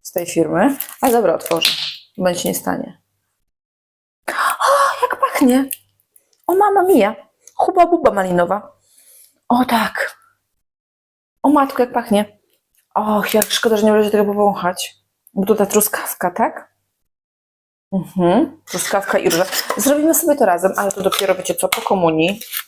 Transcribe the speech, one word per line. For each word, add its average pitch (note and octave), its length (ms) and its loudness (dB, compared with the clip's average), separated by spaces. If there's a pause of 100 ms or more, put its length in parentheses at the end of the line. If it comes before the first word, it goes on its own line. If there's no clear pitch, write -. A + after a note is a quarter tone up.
z - 100 -18
tej F3 140 -6
firmy. E3+ 520 0 (240)
A C4+ 80 2
dobra, G#3+ 260 2
otworzę, - 360 -2 (460)
bo F3+ 120 0
nic F3 100 -4
się F#3 100 -2
nie F#3 60 -2
stanie. - 460 -8 (1300)
O, - 720 0
jak B4+ 180 -4
pachnie! C4+ 500 2 (760)
O, F4 80 0
mama G4+ 280 4
mia! A#3+ 320 4 (400)
Huba F#4 300 4
buba E4 260 4
malinowa. F#3 680 -2 (720)
O B3 160 2
tak! - 520 -2 (1300)
O C4+ 60 4
matko, C#4 340 2
jak B3 100 -2
pachnie! G#3 460 -2 (540)
Och, G#3+ 400 -2
jak G#3+ 180 0
szkoda, A3 260 0
że G#3+ 80 0
nie G#3+ 60 4
możecie G#3+ 200 2
tego G#3+ 140 2
powąchać. G3+ 720 -2 (380)
Bo - 120 -2
to A3 100 2
ta G#3 100 2
truskawka, - 680 -2
tak? - 440 -6 (1160)
Mhm, F#3 680 0 (100)
truskawka G3 460 -2
i - 120 0
róża. E3+ 160 2 (320)
Zrobimy D4 360 2
sobie D#4 220 2
to C4+ 100 2
razem, F#3 320 2
ale G3+ 140 -2
to G3 100 -8
dopiero, F#3+ 340 0
wiecie F#3 200 -6
co, F#3 140 -2
po - 120 0
komunii. F3 580 0 (280)